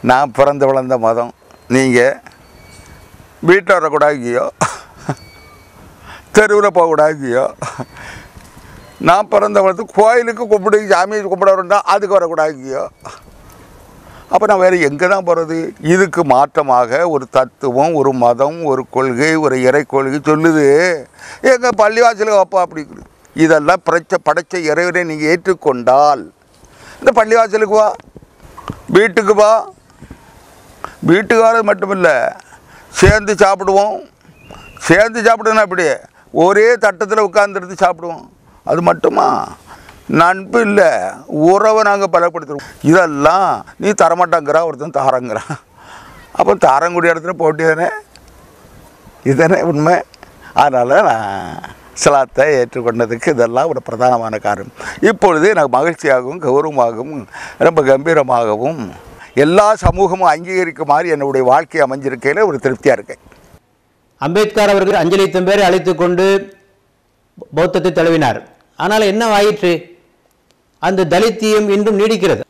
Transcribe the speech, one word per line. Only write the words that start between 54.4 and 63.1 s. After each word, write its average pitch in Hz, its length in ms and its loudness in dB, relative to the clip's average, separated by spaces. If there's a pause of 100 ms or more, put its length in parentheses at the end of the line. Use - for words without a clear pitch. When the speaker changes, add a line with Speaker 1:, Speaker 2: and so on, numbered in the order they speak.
Speaker 1:
காரணம். - 320 -6 (280)
இப்பொழுது 185 480 2
எனக்கு 147 300 0
மகிழ்ச்சியாகவும் 147 640 -2
கௌரவமாகவும் 139 840 -2 (320)
ரொம்ப 160 240 2
கம்பீரமாகவும் 131 1080 0 (440)
எல்லா 190 400 4
சமூகமும் 185 560 0
அங்கீகரிக்குமாறு 165 800 -2
என்னுடைய 139 380 -2
வாழ்க்கை 151 340 0
அமைஞ்சிருக்கையில 139 640 -2
ஒரு 147 160 -4
திருப்தியா 131 300 0
இருக்கேன். - 300 -6 (960)